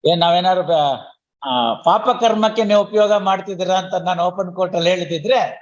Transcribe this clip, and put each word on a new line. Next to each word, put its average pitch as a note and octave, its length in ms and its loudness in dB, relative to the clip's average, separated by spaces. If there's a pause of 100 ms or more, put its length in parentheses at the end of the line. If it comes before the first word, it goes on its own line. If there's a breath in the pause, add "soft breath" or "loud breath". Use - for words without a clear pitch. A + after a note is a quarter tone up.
ಏನ್ E3 140 2
ನಾವೇನಾದ್ರು F3+ 440 2
ಬ-, D3 360 0 (480)
ಆ, A#2+ 260 0
ಪಾಪ G3 340 2 (120)
ಕರ್ಮಕ್ಕೆ A3 440 2
ನೀವು G#3 180 2
ಉಪಯೋಗ G#3 300 2
ಮಾಡ್ತಿದ್ದೀರಾ F#3+ 640 -2
ಅಂತ F#3 200 -4
ನಾನು F3 280 -2
ಓಪನ್ F3+ 320 -4
ಕೋರ್ಟ್ F3+ 220 -4
ಅಲ್ಲಿ E3+ 140 2
ಹೇಳಿದಿದ್ರೆ F3 540 0 (180)